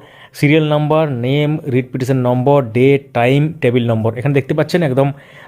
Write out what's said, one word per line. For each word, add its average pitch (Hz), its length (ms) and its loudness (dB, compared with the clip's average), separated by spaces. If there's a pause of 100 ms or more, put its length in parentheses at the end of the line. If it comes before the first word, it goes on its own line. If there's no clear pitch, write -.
(320)
সিরিয়াল 151 360 2
নাম্বার, 151 440 0
নেম, 143 460 -2 (140)
রিট 127 200 -2
পিটিশন 131 240 -2
নম্বর, 127 480 2
ডেট, 127 480 0
টাইম, 139 400 0
টেবিল 120 340 0
নম্বর। 113 320 -2
এখানে 139 160 -2
দেখতে 135 200 -2
পাচ্ছেন 160 280 -2
একদম 139 300 0 (360)